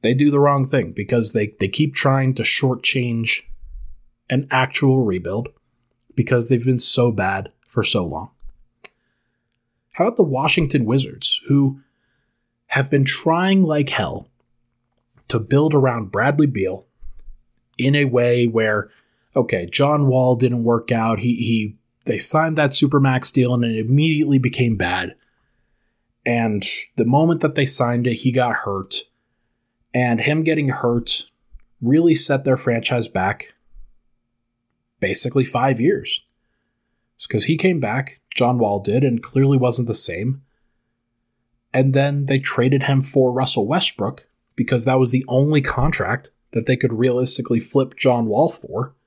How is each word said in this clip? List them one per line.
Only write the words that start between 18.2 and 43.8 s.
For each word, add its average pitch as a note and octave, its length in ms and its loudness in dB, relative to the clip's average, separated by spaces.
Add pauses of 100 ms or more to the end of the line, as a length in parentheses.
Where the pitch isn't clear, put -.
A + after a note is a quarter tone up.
where, A2 440 0 (440)
okay, G2+ 320 0
John C#3+ 400 2
Wall B2+ 300 4
didn't A#2+ 260 0
work A#2 300 0
out. A2+ 280 0
He, A#2+ 160 0
he, A2+ 400 -2 (280)
they D3+ 140 -4
signed D#3+ 400 0
that C#3+ 140 2
Supermax C3+ 600 2
deal B2 220 2
and A#2+ 100 0
it A2+ 120 -2
immediately C#3+ 640 2
became B2+ 380 0
bad. - 400 -4 (1080)
And A2+ 400 0 (320)
the B2 100 2
moment D#3+ 340 2
that D3 160 -2
they C#3 100 2
signed A#2+ 400 0
it, A#2 120 -2
he C3 120 0
got A#2+ 260 0
hurt. G2 400 -6 (1000)
And B2 260 2
him D3+ 220 0
getting D#3 260 0
hurt - 640 -2 (500)
really D#3 340 4
set C3+ 300 0
their C3 120 2
franchise A#2 520 -2
back - 460 -4 (1500)
basically A#2+ 440 0
five B2+ 360 0
years. - 440 0 (920)
It's - 100 -18
'cause - 180 -2
he D#3+ 120 0
came F3+ 240 0
back, B2 400 -6 (140)
John B2 240 0
Wall G2+ 220 0
did, A#2 240 0
and A#2 180 0
clearly C#3 340 2
wasn't B2 320 0
the A2 60 -4
same. A2 480 -4 (1300)
And C3+ 200 2
then C#3+ 340 0
they C3+ 120 0
traded C3+ 460 0
him C3+ 160 2
for C3 320 2
Russell A#2+ 340 -2
Westbrook B2 600 -4 (260)